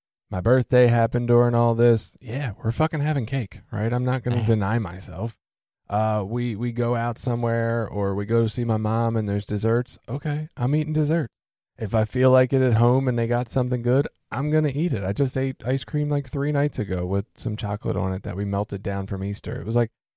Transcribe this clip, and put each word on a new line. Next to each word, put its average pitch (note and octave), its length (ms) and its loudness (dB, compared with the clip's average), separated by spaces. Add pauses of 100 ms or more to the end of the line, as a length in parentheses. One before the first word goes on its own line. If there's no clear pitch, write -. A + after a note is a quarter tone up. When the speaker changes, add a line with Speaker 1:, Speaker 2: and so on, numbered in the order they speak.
(300)
Speaker 1:
My F#2+ 100 -4
birthday B2 460 4
happened A#2 420 2
during A#2+ 260 4
all A#2 200 4
this. A#2 460 2
Yeah, B2 320 -6 (100)
we're - 100 0
fucking D#3 280 -2
having C#3+ 260 0
cake, B2+ 340 -6 (120)
right? A2 200 -2
I'm B2 120 0
not B2+ 180 -2
gonna A#2+ 160 -2
Speaker 2:
Eh. A2 80 0
Speaker 1:
deny A2 320 2
myself. F#2 580 -8 (520)
Uh, G#2+ 360 0
we, A#2+ 300 -4
we A#2+ 160 -4
go A#2 240 -2
out A#2 240 -4
somewhere A#2 720 -2
or G2 260 -2
we G#2 100 -2
go A#2 220 2
see A#2 180 -4
my A2+ 120 2
mom A2+ 400 0
and G#2+ 120 0
there's G2+ 180 -2
desserts. A2+ 520 -2 (100)
Okay, D3+ 480 -6
I'm C3 200 0
eating D3+ 160 -2
dessert. D3+ 360 0 (500)
If G#2+ 160 -4
I A2 100 4
feel B2+ 260 4
like C3 220 6
it C3 100 4
at B2 120 4
home B2 340 4
and A#2+ 100 0
they A#2 80 0
got A#2+ 240 -2
something B2 320 0
good, C3 240 2 (240)
I'm D3 200 -4
gonna D#3 220 2
eat D#3 200 -2
it. G2+ 100 -2
I G2 100 -2
just C3 240 -2
ate C3+ 200 -2 (100)
ice C3+ 160 0
cream, D3 260 -4
like, C#3+ 200 -2
three C#3+ 240 -2
nights D3 260 0
ago F#2 280 -2
with G2 180 0 (100)
some G#2+ 220 -6
chocolate G#2 400 -4
on F#2+ 160 -2
it F#2+ 100 -6
that F#2+ 140 -8
we G2+ 80 -4
melted G2+ 400 -4
down G2 240 -4
from F#2+ 160 -6
Easter. G2 360 -6
It - 60 -10
was A2+ 80 -2
like, A#2+ 160 2 (260)